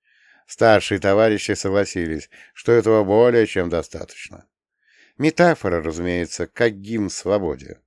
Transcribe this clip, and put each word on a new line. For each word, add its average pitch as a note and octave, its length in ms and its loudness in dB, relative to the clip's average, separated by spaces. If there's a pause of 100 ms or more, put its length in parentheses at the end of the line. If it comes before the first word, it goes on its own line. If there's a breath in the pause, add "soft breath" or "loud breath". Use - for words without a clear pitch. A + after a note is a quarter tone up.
(480 soft breath)
Старшие G#2 520 2
товарищи G#2 520 0
согласились, F#2+ 800 -4 (240 loud breath)
что - 160 -4
этого A2 320 4
более A2+ 420 4
чем F2+ 240 -4
достаточно. - 760 -10 (720 soft breath)
Метафора, D3+ 640 0
разумеется, F2 640 -6
как A#2 280 -2
гимн G2+ 360 -6
свободе. D#2+ 760 -6